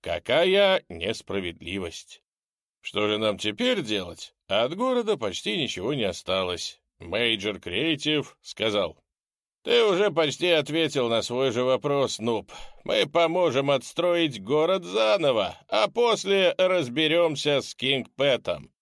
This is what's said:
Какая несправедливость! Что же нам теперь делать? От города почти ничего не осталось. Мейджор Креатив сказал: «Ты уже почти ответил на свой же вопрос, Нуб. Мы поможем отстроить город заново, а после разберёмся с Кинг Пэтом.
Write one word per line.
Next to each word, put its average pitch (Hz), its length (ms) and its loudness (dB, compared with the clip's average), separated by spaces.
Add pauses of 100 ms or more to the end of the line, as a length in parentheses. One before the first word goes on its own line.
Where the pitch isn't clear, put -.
Какая 185 800 2
несправедливость! 90 1400 -6 (560)
Что 104 300 -2
же 107 80 0
нам 107 200 0
теперь 202 440 -2
делать? 101 520 -8 (140)
От 117 260 0
города 226 440 -2
почти 131 400 -4
ничего 117 360 -4
не 120 120 -2
осталось. 90 760 -4 (200)
Мейджор 104 600 -2
Креатив 147 800 -2
сказал: 104 560 -2 (680)
«Ты 233 180 4
уже 202 260 4
почти 156 380 0
ответил 147 600 2
на 113 120 2
свой 123 300 0
же 123 140 0
вопрос, 131 540 0
Нуб. 110 340 -2 (320)
Мы - 200 2
поможем 160 640 2
отстроить 160 720 0
город 160 440 0
заново, 180 720 2 (100)
а 208 220 2
после 196 680 2
разберёмся 156 1000 2
с - 160 -8
Кинг 131 400 -2
Пэтом. 113 560 -2 (100)